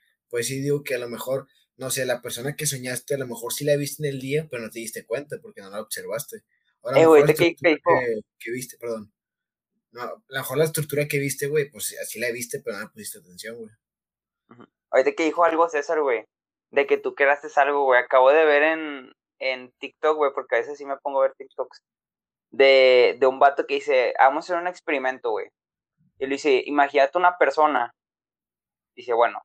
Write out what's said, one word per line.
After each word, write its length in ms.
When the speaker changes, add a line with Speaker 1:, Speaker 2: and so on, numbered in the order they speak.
Speaker 1:
Pues 200
sí 120
digo 220
que 140
a 20
lo 100
mejor, 380
no 140
sé, 160
la 140
persona 360
que 100
soñaste, 480
a 40
lo 100
mejor 240
sí 120
la 120
viste 280
en 80
el 80
día, 300
pero 140
no 60
te 100
diste 260
cuenta 340
porque 200
no 100
la 100
observaste. 640
O 80
a 40
lo 40
Speaker 2:
Eh, 60
Speaker 1:
mejor 80
Speaker 2:
güey, 120
Speaker 1:
la 60
Speaker 2:
¿de 60
qué, 40
qué 320
Speaker 1:
estructura 300
Speaker 2:
dijo? 200
Speaker 1:
que, 40
que 60
viste, 280
perdón. 340
No, 100
a 40
lo 340
mejor 180
la 60
estructura 420
que 140
viste, 260
güey, 240
pues 320
así 160
la 140
viste, 320
pero 140
no 40
le 80
pusiste 280
atención, 400
güey. 120
Speaker 2:
Ujú. 140
Ahorita 220
que 120
dijo 200
algo 240
César, 340
güey, 220
de 160
que 100
tú 160
creaste 340
algo, 240
güey. 160
Acabo 300
de 140
ver 200
en, 480
en 400
TikTok, 380
güey, 180
porque 220
a 20
veces 200
sí 60
me 120
pongo 240
a 80
ver 100
TikToks, 400
de, 680
de 80
un 120
vato 280
que 80
dice, 440
vamos 260
a 20
hacer 160
un 60
experimento, 600
güey. 180
Y 80
le 80
dice, 320
imagínate 520
una 200
persona 540
dice, 160
bueno, 320